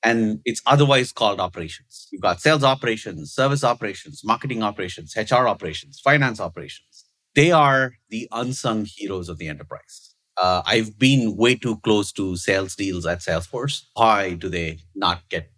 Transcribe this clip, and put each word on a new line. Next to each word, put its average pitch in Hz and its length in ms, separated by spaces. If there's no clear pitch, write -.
And 113 440
it's 117 180
otherwise 139 480
called 101 260
operations. 90 720
You've 92 120
got 87 180
sales 147 240
operations, 110 680
service 143 300
operations, 117 600
marketing 113 380
operations, 92 520
H 107 180
R 127 140
operations, 92 540
finance 135 400
operations. - 640
They 156 160
are 135 420
the 113 240
unsung 117 540
heroes 95 420
of 82 80
the 80 120
enterprise. - 680
Uh, 90 260
I've 110 340
been 127 380
way 120 200
too 117 220
close 104 340
to 95 240
sales 95 380
deals 92 300
at 85 140
Salesforce. 101 640
Why 104 400
do 87 160
they 82 300
not 90 340
get 80 300